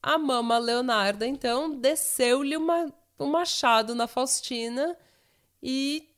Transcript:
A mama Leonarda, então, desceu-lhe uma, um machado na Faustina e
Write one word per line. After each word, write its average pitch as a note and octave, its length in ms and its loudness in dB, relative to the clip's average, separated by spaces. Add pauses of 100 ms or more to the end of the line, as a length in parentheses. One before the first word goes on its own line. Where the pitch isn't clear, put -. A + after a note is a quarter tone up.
(100)
A D#4 80 4
mama A#3+ 400 2
Leonarda, A#3 680 0
então, C4+ 500 -2
desceu-lhe C4+ 800 2
uma, E4 340 0 (300)
um C#4+ 60 -2
machado A#3+ 680 2
na A#3+ 120 -2
Faustina B3+ 920 -4 (680)
e C#4 560 -4